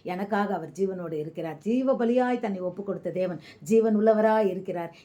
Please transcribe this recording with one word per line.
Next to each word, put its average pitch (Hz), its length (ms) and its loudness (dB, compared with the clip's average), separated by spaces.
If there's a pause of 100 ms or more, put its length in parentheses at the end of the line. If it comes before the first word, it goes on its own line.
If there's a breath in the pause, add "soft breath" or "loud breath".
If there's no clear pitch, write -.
எனக்காக 196 520 -2
அவர் 160 160 -6
ஜீவனோடு 180 400 -4
இருக்கிறார். 160 460 -6
ஜீவ 254 380 0
பலியாய் 240 440 2
தன்னை 202 200 -4
ஒப்பு 180 240 -6
கொடுத்த 190 260 -6
தேவன் 180 300 -2 (220 loud breath)
ஜீவன் 220 380 4
உள்ளவராய் 220 500 4
இருக்கிறார், 175 560 -6